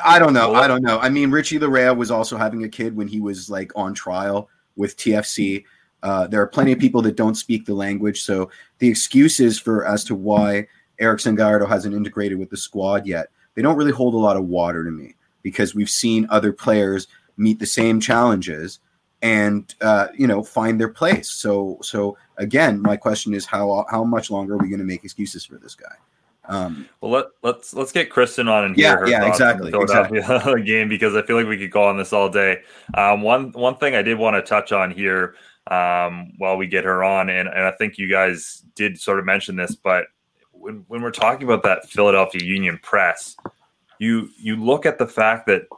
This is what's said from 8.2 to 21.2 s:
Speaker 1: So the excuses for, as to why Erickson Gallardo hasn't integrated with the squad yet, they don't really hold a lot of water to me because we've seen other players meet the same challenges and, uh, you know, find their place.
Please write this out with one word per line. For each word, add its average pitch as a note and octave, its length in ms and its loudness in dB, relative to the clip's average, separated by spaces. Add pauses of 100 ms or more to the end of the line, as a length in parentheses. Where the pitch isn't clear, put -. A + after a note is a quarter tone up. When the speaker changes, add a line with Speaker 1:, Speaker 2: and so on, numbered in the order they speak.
Speaker 1:
So F#2+ 280 -4 (300)
the B2 80 4
excuses B2 720 4
for, A2 260 -2
as G#2 200 -2
to A2 100 -6
why G#2 520 0 (320)
Erickson A2 360 2
Gallardo G#2+ 300 4
hasn't G2+ 300 -2
integrated G2+ 440 -4
with F#2+ 100 -10
the G2 80 -12
squad G2 480 -4
yet, E2+ 220 -6 (280)
they A2 60 -4
don't D3+ 140 2
really D3 160 2
hold B2 220 0
a A2+ 40 0
lot G#2 200 4
of F#2 80 -2
water E2+ 400 -2
to E2+ 60 -6
me D2+ 240 -14 (260)
because G2+ 340 -4
we've G#2 140 -2
seen A2+ 400 0
other G#2 240 2
players G2 540 0 (280)
meet A2 240 2
the G#2+ 60 -6
same A2+ 340 0
challenges G2 800 0 (420)
and, G#2 600 0
uh, G#2 340 4
you C3+ 100 0
know, G#2+ 160 2
find A2+ 380 -2
their A2 100 0
place. - 400 -2